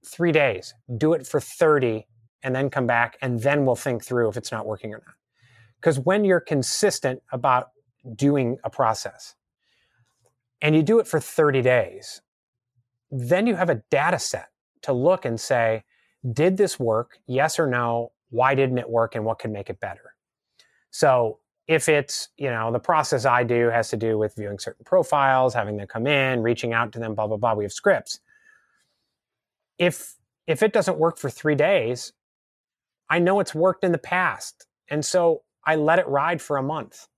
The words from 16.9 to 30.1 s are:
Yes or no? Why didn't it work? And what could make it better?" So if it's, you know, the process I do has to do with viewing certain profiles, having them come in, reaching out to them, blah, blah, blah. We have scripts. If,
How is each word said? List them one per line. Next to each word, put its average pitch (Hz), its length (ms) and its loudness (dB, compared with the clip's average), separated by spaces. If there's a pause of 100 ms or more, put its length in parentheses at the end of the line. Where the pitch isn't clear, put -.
Yes 135 320 -2
or 156 80 2
no? 117 460 -2 (160)
Why 127 260 2
didn't 131 220 0
it 120 120 -6
work? 113 240 0
And 107 120 -4
what 110 140 -4
could 113 120 -8
make 101 180 -12
it 95 100 -12
better?" - 360 -14 (720)
So 123 500 2 (280)
if 160 220 2
it's, - 480 0
you 139 120 -4
know, 113 220 -2
the 117 80 -2
process 147 460 0
I 123 180 4
do 120 260 2
has 113 200 0
to 117 80 -4
do 110 220 0
with 107 160 -2
viewing 104 240 -10
certain - 260 -14
profiles, 135 680 2
having 104 220 -4
them 101 100 -8
come 117 180 -6
in, 131 380 2
reaching 117 300 -2
out 117 200 0
to 117 60 -12
them, 110 160 -6
blah, 107 100 -2
blah, 107 120 -4
blah. 110 180 0
We 104 80 -4
have 101 100 -8
scripts. - 460 -2 (1600)
If, - 340 -2 (320)